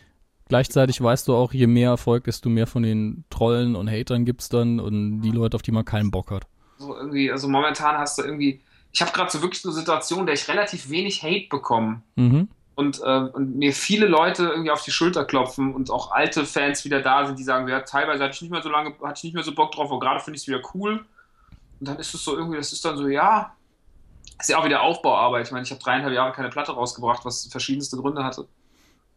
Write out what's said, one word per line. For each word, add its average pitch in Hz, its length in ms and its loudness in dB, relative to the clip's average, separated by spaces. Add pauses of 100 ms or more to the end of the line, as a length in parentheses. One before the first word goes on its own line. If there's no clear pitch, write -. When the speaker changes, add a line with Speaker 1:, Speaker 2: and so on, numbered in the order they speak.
(480)
Speaker 1:
Gleichzeitig 131 540 4
weißt 120 260 2
du 135 60 4
auch, 120 180 4
je 131 140 4
mehr 120 240 6
Erfolg, 120 340 2
desto - 240 -4
mehr 113 200 2
von 120 160 -2
den 107 460 -2
Trollen 120 440 2
und 101 160 -2
Hatern 120 340 0
gibt's 120 240 -2
dann 117 300 2
und 104 420 -2
die 110 120 2
Leute, 117 240 2
auf 107 60 -6
die 117 100 -2
man 110 120 2
keinen 104 280 0
Bock 92 180 -4
hat. 98 160 -6 (320)
Speaker 2:
So 139 180 -12
irgendwie, 139 360 0
also 135 160 -4
momentan 151 500 2
hast 143 180 -4
du 135 60 -2
irgendwie, 143 400 -2 (300)
ich - 100 0
hab 170 100 0
grad 180 200 0
so 151 100 -2
wirklich - 220 -4
eine 175 100 -4
Situation, 165 460 0
in 185 60 -2
der 151 100 2
ich - 120 -4
relativ 175 400 -2
wenig 190 360 -4
Hate 190 260 -2
bekomme. 113 500 -2 (140)
Speaker 1:
Mhm. 127 340 4 (280)
Speaker 2:
Und, 143 280 -2
ähm, 131 280 2
und 135 240 -2
mir 143 160 2
viele 208 340 2
Leute 175 380 4
irgendwie 160 260 0
auf 147 140 0
die 143 80 -10
Schulter 165 320 2
klopfen 135 500 0
und 131 160 -4
auch 120 220 -2
alte 151 320 0
Fans 143 400 -2
wieder 143 160 0
da 135 260 2
sind, 135 120 -6
die 131 40 -10
sagen, 131 260 0
ja, 131 120 0
teilweise 139 420 -2
hatte 135 120 -2
ich - 80 -12
nicht 170 80 -12
mehr 170 120 -4
so 156 60 -8
lange, 151 220 0 (120)
hatte 143 140 -8
ich - 80 -12
nicht 165 100 -10
mehr 170 80 -4
so 151 120 -8
Bock 151 180 0
drauf, 147 180 -4
aber 131 80 -2
gerade 131 220 0
finde 156 160 -12
ich's - 100 -14
wieder 131 140 -4 (140)
cool. 208 300 -4 (760)
Und 135 80 -8
dann 147 100 -8
ist - 160 -10
es 170 80 -10
so 143 140 -4
irgendwie, 165 220 -4
das 143 160 -6
ist - 100 -6
dann 156 140 -2
so, 143 100 -2
ja, 160 480 2 (800)
ist - 120 -2
ja 156 80 4
auch 156 80 2
wieder 139 160 2
Aufbauarbeit. 120 640 2
Ich 135 60 -12
meine, 123 120 -6
ich 123 80 -8
hab 139 80 -10
dreieinhalb 131 340 -2
Jahre 127 180 2
keine 127 180 -6
Platte - 220 -6
rausgebracht, 120 520 -2
was - 220 -8
verschiedenste 135 500 -4
Gründe 139 260 -4
hatte. 131 240 -6 (720)